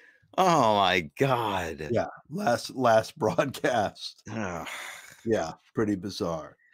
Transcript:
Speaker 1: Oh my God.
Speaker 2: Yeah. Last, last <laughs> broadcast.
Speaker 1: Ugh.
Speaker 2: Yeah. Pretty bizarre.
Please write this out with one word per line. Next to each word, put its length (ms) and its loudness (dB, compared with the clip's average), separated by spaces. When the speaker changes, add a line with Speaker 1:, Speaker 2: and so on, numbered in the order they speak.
Speaker 1:
Oh 400 6
my 420 4
God. 720 -2
Speaker 2:
Yeah. 160 0
Last, 460 -2
last 420 4
<laughs> 0 -
broadcast. 1120 -2
Speaker 1:
Ugh. 380 -6
Speaker 2:
Yeah. 280 -2
Pretty 220 0
bizarre. 600 -6